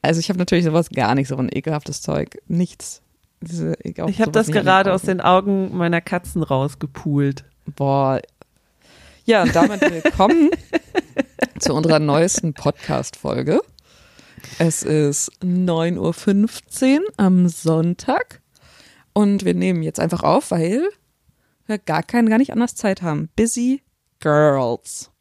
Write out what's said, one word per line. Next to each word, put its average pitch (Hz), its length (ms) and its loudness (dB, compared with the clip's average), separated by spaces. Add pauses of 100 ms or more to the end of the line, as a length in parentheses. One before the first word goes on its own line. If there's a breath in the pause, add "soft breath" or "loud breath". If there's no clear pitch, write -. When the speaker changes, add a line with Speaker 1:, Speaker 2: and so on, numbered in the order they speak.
Speaker 1:
Also 165 180 2
ich 165 100 -6
hab 185 80 -2
natürlich 175 280 0
sowas 160 260 0
gar 120 240 0
nicht, 135 120 0
so 135 80 -6
ein 131 160 -4
ekelhaftes 151 520 -6
Zeug. 147 340 -4 (100)
Nichts. - 540 -4 (400)
Diese, 165 320 -6 (280)
auch 165 60 -2
Speaker 2:
Ich 196 140 -4
hab 220 60 2
Speaker 1:
sowas 151 60 -4
Speaker 2:
das 220 160 2
Speaker 1:
nicht 156 80 0
an 202 40 2
den - 40 -2
Speaker 2:
gerade 190 280 4
aus 190 80 0
Speaker 1:
Augen. - 60 -6
Speaker 2:
den 185 140 -2
Augen 190 560 2
meiner 170 220 0
Katzen 175 440 -6
rausgepult. 143 1000 -2 (320)
Speaker 1:
Boah. 139 460 0 (1040 soft breath)
Ja, 220 160 4
und - 140 2
damit 196 260 4
willkommen 262 680 2 (540)
<laughs> - 520 -6
zu - 160 -4
unserer 156 240 2
neuesten 151 560 0
Podcast-Folge. 139 1080 -2 (960 loud breath)
Es 165 240 0
ist 147 480 0 (120)
neun 180 540 0
Uhr 165 160 -2
fünfzehn 226 880 0 (160)
am 185 300 4
Sonntag 170 960 -2 (720 soft breath)
und 202 300 2
wir 180 120 0
nehmen 175 260 0
jetzt 156 180 -6
einfach 170 220 -2
auf, 185 300 0
weil 180 320 0 (840)
wir 214 140 -6
gar 156 240 -4
kein, 233 260 2
gar 220 80 4
nicht 269 160 0
anders 240 220 -2
Zeit 190 260 -2
haben. 156 340 -4
Busy 240 460 0 (380)
Girls. 143 920 2 (120)